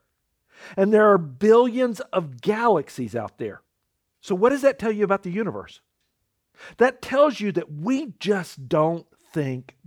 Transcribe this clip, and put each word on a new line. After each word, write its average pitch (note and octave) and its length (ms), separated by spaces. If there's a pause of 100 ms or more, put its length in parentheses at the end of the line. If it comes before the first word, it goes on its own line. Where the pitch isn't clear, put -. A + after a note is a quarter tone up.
(760)
And G3 160
there G#3+ 180
are G3+ 80
billions A3 840 (100)
of C#3+ 300
galaxies F3+ 720
out G#2+ 220
there. G#2 240 (580)
So - 160
what G#3 140
does C4+ 140
that C#4 140
tell A3 140
you G#3 140
about G3 180
the F3+ 80
universe? F3 480 (1000)
That B3+ 240
tells C#4 380
you G3+ 140
that D#3+ 180
we A3 480
just F3 480
don't D#3+ 380 (280)
think C3 420 (120)